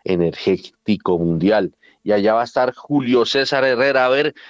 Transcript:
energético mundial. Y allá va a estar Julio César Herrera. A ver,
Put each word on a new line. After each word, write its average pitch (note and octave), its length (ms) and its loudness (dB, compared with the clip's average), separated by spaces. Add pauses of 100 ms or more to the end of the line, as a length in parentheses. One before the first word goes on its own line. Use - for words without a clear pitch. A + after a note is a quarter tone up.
energético F2+ 1160 -2
mundial. E2+ 540 0 (300)
Y G#2 100 -2
allá G#2 220 2
va A#2 80 2
a - 20 -2
estar B2 300 -2
Julio B2 500 0
César C3+ 400 -2
Herrera. C3 400 2
A B2+ 60 2
ver, C#3+ 240 0 (160)